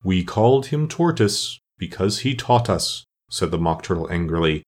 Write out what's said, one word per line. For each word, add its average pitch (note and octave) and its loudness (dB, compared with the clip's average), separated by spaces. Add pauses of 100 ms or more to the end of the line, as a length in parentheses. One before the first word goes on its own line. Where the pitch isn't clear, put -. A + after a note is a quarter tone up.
We F#2 2
called B2 4
him D3+ -2
Tortoise D#3+ 0 (180)
because F#2+ -2
he C3 -2
taught A#2+ 2
us, - -2 (240)
said E2+ -2
the F2 -2
Mock E2 0
Turtle E2+ -4
angrily. E2 0